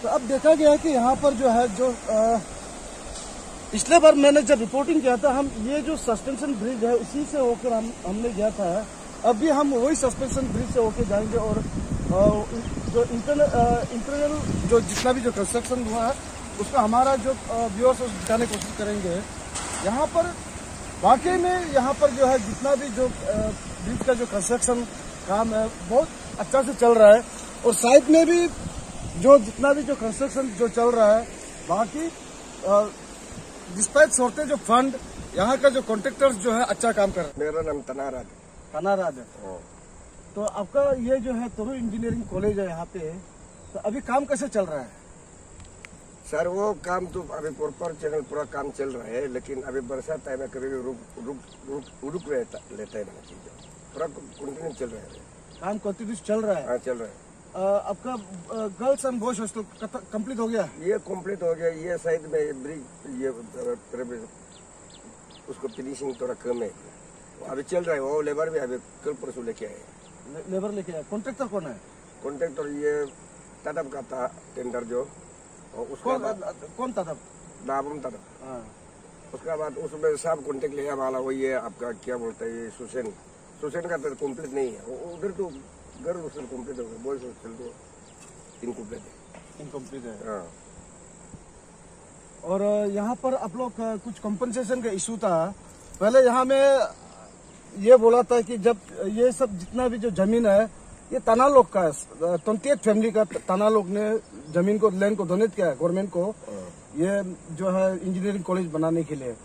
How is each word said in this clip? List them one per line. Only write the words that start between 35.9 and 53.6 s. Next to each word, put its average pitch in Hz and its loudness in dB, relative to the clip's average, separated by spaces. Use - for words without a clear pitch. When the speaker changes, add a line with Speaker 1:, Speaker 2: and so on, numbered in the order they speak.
Speaker 1:
जो 214 0
है, 233 2
अच्छा 233 0
काम 196 2
कर 180 -2
रहे 151 -4
हैं। 139 -14
Speaker 2:
मेरा 151 -2
नाम 147 -4
तनाराज 135 -8
है। 120 -14
Speaker 1:
तनाराज 175 0
है। 123 -16
Speaker 2:
हाँ। 92 -12
Speaker 1:
तो 202 -6
आपका 214 0
ये 262 0
जो 247 -4
है, 233 -4
तोरू 220 -8
इंजीनियरिंग 233 -4
कॉलेज 196 -2
है 196 -2
यहाँ 170 -8
पे, 185 -12
तो 196 -10
अभी 226 -6
काम 269 0
कैसे 277 -4
चल 202 -2
रहा 156 -8
है? 120 -12
Speaker 2:
सर, 156 0
वो 196 -2
काम 180 -4
तो 180 -8
अभी 151 -8
प्रॉपर 151 -6
चैनल 151 -4
पूरा 147 -6
काम 139 -8
चल 135 -6
रहा 123 -10
है, 120 -6
लेकिन 127 -8
अभी 127 -6
बरसात 135 -8
टाइम 135 -8
है, 135 -8
कभी 131 -8
भी 135 -6
रुक, 123 -8
रुक, 135 -10
रुक, 139 -12
रुक 175 -8
रहता, 123 -6
लेता 107 -12
है, 104 -6
मैंने 90 -18
चीज़ें - -20